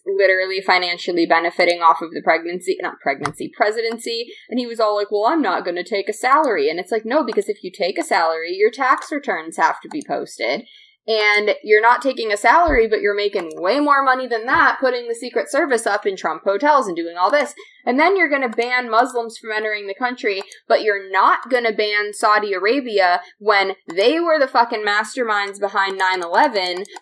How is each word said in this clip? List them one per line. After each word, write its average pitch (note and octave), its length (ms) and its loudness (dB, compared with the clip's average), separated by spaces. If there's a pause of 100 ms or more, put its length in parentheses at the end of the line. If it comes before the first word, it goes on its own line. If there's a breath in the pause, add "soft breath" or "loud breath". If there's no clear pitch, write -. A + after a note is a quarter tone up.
literally F#3+ 560 0
financially F3 640 0
benefiting E3+ 560 2
off E3 220 4
of E3 80 -10
the E3 120 -8
pregnancy, E3+ 580 -2
not F3 180 -8
pregnancy, D3 580 -6
presidency, A3+ 720 -2 (200 loud breath)
and A#3+ 120 -4
he B3 80 -4
was A#3 120 -8
all G#3 160 2
like, G#3 160 -4
"Well, G#3 140 0
I'm D#4 160 2
not F#3+ 240 -2
gonna F3 180 -4
take G3 240 -4
a G#3+ 60 -4
salary." B3 560 2
And E3 100 -4
it's G3 120 -10
like, A3 120 -2
no, C4 200 0
because G#3 260 -4
if - 140 -10
you F#3 120 -10
take F#3 220 -4
a E4 60 -2
salary, E3 500 -2
your G3+ 160 2
tax C4 420 -2
returns F#3 460 -6
have D#3 240 0
to - 80 -18
be D3+ 180 -8
posted. C#3+ 580 -4 (420 soft breath)
And A3 560 2
you're G#3+ 200 4
not A#3 180 6
taking A#3 300 -2
a G#3 60 2
salary, C4+ 500 4
but G#3+ 120 0
you're G3+ 160 0
making G3+ 360 -2 (100)
way G#3 180 2
more C#4+ 240 4
money C4 240 2
than A3+ 200 -4
that, C#4 320 2
putting B3 280 -2
the A#3 60 -6
Secret A#3 380 -6
Service C4+ 340 0
up G#3 220 0
in G3 80 0
Trump D#3+ 280 -6
hotels B3+ 440 2
and F3+ 80 -6
doing E3+ 200 -8
all F3+ 140 2
this. C#4+ 240 0 (320 loud breath)
And B3 140 0
then F4+ 180 4
you're E4 120 2
gonna C4+ 200 0
ban A#3+ 400 -2
Muslims A#3 480 0
from A3 140 -12
entering G#3+ 340 -4
the G3+ 80 -8
country, A#3+ 480 -4 (260 loud breath)
but G#3+ 140 2
you're G3 300 -2
not A#3+ 400 2
gonna A#3+ 200 0
ban G#3 420 -2
Saudi G#3 400 2
Arabia G3 680 2 (160 loud breath)
when G3 360 2 (200)
they A#3 260 2
were D#4+ 200 2
the C4 80 2
fucking A#3+ 360 0
masterminds G#3 760 -2
behind G3 360 -2
nine F#3 280 0
eleven F#3+ 600 0 (160 loud breath)